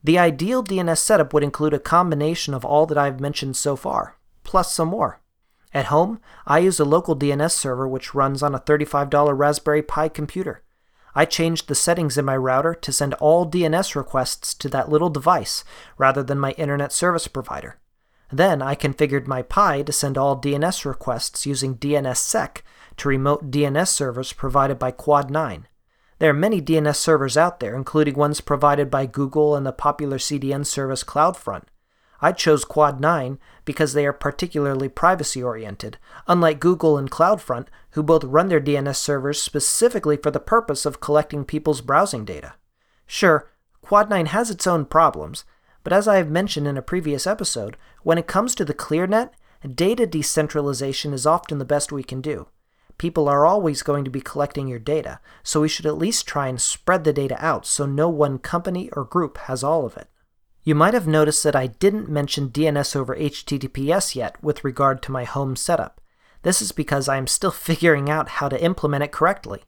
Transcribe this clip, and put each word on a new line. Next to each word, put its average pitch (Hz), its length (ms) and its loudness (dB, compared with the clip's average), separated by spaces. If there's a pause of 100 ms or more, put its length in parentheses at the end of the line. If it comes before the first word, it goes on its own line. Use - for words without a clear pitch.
The 160 160 4
ideal 175 440 2
D 190 180 -4
N 170 80 -2
S 160 120 0
setup 170 320 4
would 147 120 4
include 147 300 0
a 139 40 -2
combination 160 760 0
of 123 100 -8
all 147 220 4
that 151 120 0
I've 139 220 0
mentioned 135 340 -6
so 143 220 -2
far, - 400 -4 (260)
plus - 320 0
some 160 140 0
more. 170 320 -2 (540)
At 143 120 0
home, 185 320 2 (280)
I 151 140 4
use 180 200 2
a 147 60 4
local 160 280 2
D 143 160 0
N 143 120 0
S 165 120 0
server 131 320 -2
which 131 280 -6
runs 139 280 0
on 143 120 0
a 127 40 -6
thirty-five 147 520 0
dollar 147 240 4
Raspberry 147 480 2
Pi 151 260 -2
computer. 156 560 -8 (500)
I 147 100 4
changed 165 440 -2
the 143 60 -2
settings 165 420 0
in 143 80 0
my 135 120 0
router 131 380 2
to 143 180 -8
send 139 220 -2
all 165 300 4
D 170 200 0
N 160 100 2
S 190 200 0
requests - 600 -4
to - 160 -8
that 135 180 -2
little 156 220 4
device 156 540 0 (340)
rather 135 240 4
than 139 160 -2
my 135 140 -2
internet 143 400 -4
service 175 360 0
provider. - 500 -10 (520)
Then 151 320 2
I 139 120 -2
configured 139 520 0
my 131 160 -4
Pi 156 400 0
to 143 100 -4
send 139 240 -2
all 135 200 2
D 143 180 -2
N 143 100 0
S 180 220 -2
requests - 580 -6
using 135 300 -4
D 143 220 -2
N 139 100 0
S 127 140 -2
sec - 440 -4 (320)
to - 120 -4
remote 139 420 0
D 147 160 2
N 139 100 0
S 180 140 2
servers 127 420 -4
provided 135 460 0
by 127 120 -2
Quad 143 400 2
nine. 139 360 -4 (520)
There 156 120 6
are 139 40 4
many 185 280 2
D 160 160 2
N 151 80 2
S 147 120 0
servers 135 380 2
out 170 240 2
there, 117 160 -6
including 143 380 0
ones 147 260 0
provided 143 500 2
by 139 140 0
Google 139 500 0
and 139 120 -2
the 131 60 -4
popular 143 460 -2
C 143 200 -4
D 135 140 -4
N 139 120 -4
service 135 400 -4
CloudFront. 151 600 0 (560)
I 165 120 4
chose 156 320 2
Quad 143 360 2
nine 139 380 -2 (260)
because 143 280 0
they 143 120 2
are 143 80 0
particularly 143 760 -2
privacy-oriented, 123 1080 -2 (280)
unlike 165 320 4
Google 160 400 4
and 135 100 -4
CloudFront, 160 600 0 (220)
who 151 120 -4
both 151 220 4
run 151 240 2
their 170 100 4
D 143 180 0
N 139 120 -2
S 139 100 -4
servers 143 420 -2
specifically 180 760 0
for 147 160 -2
the 143 80 -2
purpose 220 440 0
of 143 160 -4
collecting 147 440 0
people's 147 360 -2
browsing 139 440 0
data. 90 300 -14 (520)
Sure, 160 420 2 (320)
Quad 208 300 2
nine 180 160 2
has 220 240 -2
its 185 160 -4
own 170 180 2
problems, 139 600 0 (400)
but - 80 0
as 202 160 4
I 202 80 6
have 170 120 2
mentioned 156 380 -2
in 143 100 -4
a 131 60 -6
previous 156 420 -4
episode, 156 520 -4 (260)
when 165 160 2
it 165 80 -4
comes 220 300 0
to 190 80 -2
the 147 100 -4
ClearNet, 185 560 0 (420)
data 220 320 2
decentralization 147 1080 -2
is 135 140 -2
often 160 320 0
the 135 60 -6
best 143 280 -2
we 139 100 -6
can 131 180 -8
do. 147 280 -8 (480)
People 165 320 0
are 143 180 6
always 175 380 2
going 143 200 0
to 131 60 -6
be 131 100 -6
collecting 143 460 -4
your 123 140 -8
data, 143 400 -4 (240)
so - 160 0
we 156 80 4
should 160 180 -4
at 151 120 -2
least 190 280 -2
try 139 220 -4
and 127 120 -6
spread - 440 0
the 151 80 4
data 135 260 -2
out 151 260 -2
so - 220 -2
no 143 220 2
one 147 300 0
company 180 560 -4
or 139 100 -6
group - 340 -2
has 131 240 -6
all 147 240 0
of 110 100 -10
it. - 120 -18 (560)
You 156 100 2
might 165 180 4
have 220 140 0
noticed 151 380 2
that 147 120 4
I 131 120 0
didn't 202 420 0
mention 143 380 -2
D 147 180 0
N 147 100 2
S 139 180 -2
over 131 200 -2
H 147 320 -6
T 143 120 -4
T 131 100 -8
P 139 220 -4
S - 240 0
yet 120 280 -8
with 151 220 -4
regard 135 380 0
to 135 100 -10
my 127 120 -6
home 135 320 -4
setup. - 420 -4 (440)
This 180 180 0
is 202 120 -6
because 139 360 -2
I 135 80 0
am 131 100 -4
still - 240 0
<laughs> - 20 -14
figuring 156 580 2
out 156 180 -2
how 143 220 -4
to 131 120 -4
implement 151 420 0
it 143 80 -8
correctly. 156 560 -2